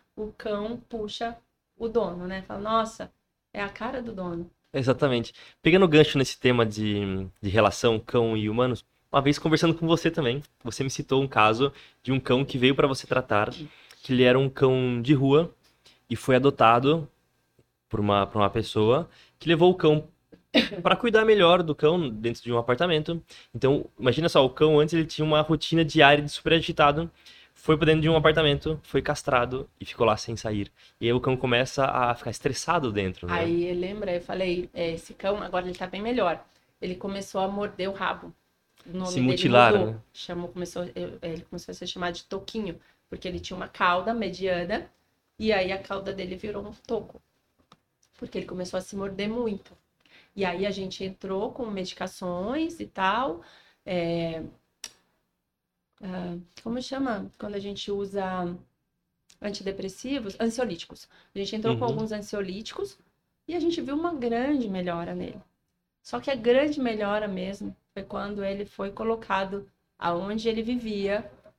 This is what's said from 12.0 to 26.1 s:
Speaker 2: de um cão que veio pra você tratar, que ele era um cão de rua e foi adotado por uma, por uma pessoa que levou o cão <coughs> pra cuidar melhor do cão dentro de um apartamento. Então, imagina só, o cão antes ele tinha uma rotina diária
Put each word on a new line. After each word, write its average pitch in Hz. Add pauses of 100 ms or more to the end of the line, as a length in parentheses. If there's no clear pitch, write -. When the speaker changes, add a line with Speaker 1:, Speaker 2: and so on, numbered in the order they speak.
Speaker 2:
de 123
um 131
cão 131
que 139
veio 131
pra 147
você 135
tratar, 117 (520)
que -
ele 127
era 123
um 135
cão 127
de 131
rua 139 (600)
e 120
foi 127
adotado 135 (800)
por 104
uma, 101
por 107
uma 98
pessoa 113 (300)
que -
levou 170
o 180
cão 156 (440)
<coughs> 202
pra 185
cuidar 220
melhor 185
do 156
cão 160
dentro 110
de 120
um 117
apartamento. 156 (300)
Então, 135 (120)
imagina 131
só, 139
o 127
cão 151
antes 147
ele 165
tinha -
uma 151
rotina 160
diária 147